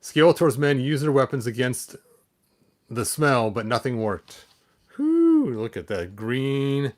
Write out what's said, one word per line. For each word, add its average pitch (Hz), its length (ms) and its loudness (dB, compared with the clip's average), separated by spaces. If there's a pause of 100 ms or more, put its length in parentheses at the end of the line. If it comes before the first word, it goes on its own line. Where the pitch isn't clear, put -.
Skeletor's 160 560 4
men 143 220 0
used 135 240 -2
their 151 80 0
weapons 135 340 0
against 123 500 -4 (920)
the 113 160 -6
smell, 127 460 0
but 107 140 -6
nothing 117 360 -2
worked. 104 440 -6 (500)
Whew, 311 600 2
look 110 200 -6
at 82 120 -8
that 95 280 -4
green 139 840 -2